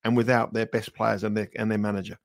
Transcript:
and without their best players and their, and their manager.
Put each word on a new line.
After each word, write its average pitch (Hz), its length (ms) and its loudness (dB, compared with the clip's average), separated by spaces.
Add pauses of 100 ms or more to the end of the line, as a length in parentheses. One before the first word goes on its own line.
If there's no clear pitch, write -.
and 117 120 2
without 117 380 4
their 113 120 0
best - 280 -4
players 110 300 0
and 107 120 -2
their, 107 200 -2
and 110 160 -2
their 107 80 0
manager. 104 460 -4